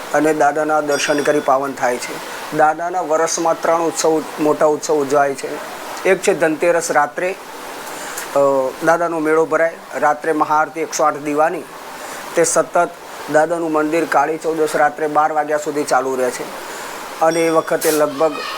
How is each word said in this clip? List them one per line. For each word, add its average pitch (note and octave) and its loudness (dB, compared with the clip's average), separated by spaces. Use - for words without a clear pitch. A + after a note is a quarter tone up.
અને D3+ 4
દાદાના D3+ 2
દર્શન D3 0
કરી D3 2
પાવન C#3 2
થાય B2+ 0
છે. - -10
દાદાના D#3+ 2
વર્ષમાં D#3+ 0
ત્રણ E3 2
ઉત્સવ, D#3+ 2
મોટા D3+ 4
ઉત્સવ D3+ 0
ઉજવાય C#3+ 2
છે. C#3+ -8
એક F#3 2
છે G3 2
ધનતેરસ E3 2
રાત્રે, E3 0
અ, C#3+ 6
દાદાનો E3+ 2
મેળો D#3 4
ભરાય, D#3+ 0
રાત્રે D3+ 0
મહાઆરતી D3+ 0
એકસો D#3 -2
આઠ D3+ 2
દીવાની, D3+ 0
તે E3 4
સતત E3+ 2
દાદાનું D#3+ 0
મંદિર D3+ 0
કાળી D#3 0
ચૌદસ D#3+ -2
રાત્રે D3+ 0
બાર D3+ 2
વાગ્યા D3+ 0
સુધી D3 -4
ચાલુ C3 0
રહે B2+ 0
છે. D3 -6
અને E3 4
એ E3 2
વખતે D#3+ 2
લગભગ D3+ 2